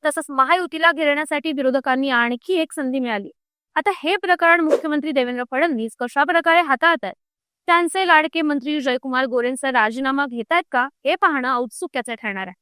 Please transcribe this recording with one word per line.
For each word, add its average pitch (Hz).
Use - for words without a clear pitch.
तसंच 302
महायुतीला 320
घेरण्यासाठी 302
विरोधकांनी 262
आणखी 240
एक 320
संधी 269
मिळाली. 220
आता 320
हे 349
प्रकरण 349
मुख्यमंत्री 311
देवेंद्र 247
फडणवीस 254
कशा 262
प्रकारे 330
हाताळतायत, 302
त्यांचे 349
लाडके 320
मंत्री 294
जयकुमार 254
गोरेंचा 254
राजीनामा 262
घेतायत 240
का, 254
हे 294
पाहणं 277
औत्सुक्याचं 247
ठरणार 196
आहे. 180